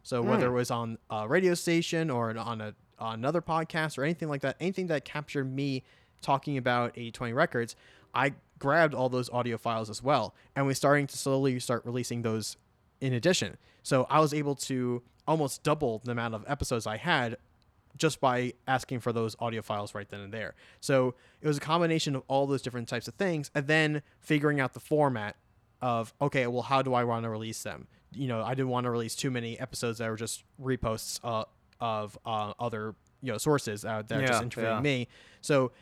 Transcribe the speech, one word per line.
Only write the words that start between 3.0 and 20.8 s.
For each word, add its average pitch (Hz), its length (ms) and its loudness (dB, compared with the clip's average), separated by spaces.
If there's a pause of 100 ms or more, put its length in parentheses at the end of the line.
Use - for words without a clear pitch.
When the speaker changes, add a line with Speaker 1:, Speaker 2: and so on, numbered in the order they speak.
Speaker 1:
another 156 220 0
podcast 160 560 -2
or 127 80 0
anything 165 240 -2
like 143 120 -4
that, 135 180 -2
anything 185 280 -2
that 151 180 0
captured 143 480 -4
me 135 300 -2 (380)
talking 143 360 0
about 120 400 2
eighty 117 140 -8
twenty 117 220 -4
Records, 123 420 0 (380)
I 135 200 2 (240)
grabbed 151 360 4
all 127 160 2
those 123 220 0
audio 120 260 0
files 113 320 -2
as 107 120 -10
well. 123 320 2 (220)
And 139 100 2
we're 135 80 2
starting 143 340 4
to - 100 -10
slowly 135 420 2
start 120 260 -2
releasing 120 360 -4
those 110 340 -2 (460)
in 135 120 0
addition. 120 440 2 (260)
So 131 260 4
I 151 120 6
was 147 120 4
able 143 220 0
to 123 480 -2 (240)
almost 151 360 0
double 147 420 0
the 123 60 -2
amount 117 240 -2
of 104 120 -8
episodes 127 400 -2
I 107 100 -4
had 127 400 0 (600)
just 156 220 2
by 123 340 2 (140)
asking 131 340 0
for 120 120 -2
those 113 260 -2
audio 113 220 -4
files 104 340 -6
right 101 140 -10
then 104 100 -12
and 101 140 -14
there. 107 200 -8 (280)